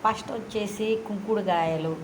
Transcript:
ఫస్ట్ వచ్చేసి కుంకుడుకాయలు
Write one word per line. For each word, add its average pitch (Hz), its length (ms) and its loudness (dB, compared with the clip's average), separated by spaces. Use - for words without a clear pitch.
ఫస్ట్ 220 280 0
వచ్చేసి 214 760 -2
కుంకుడుకాయలు 170 960 2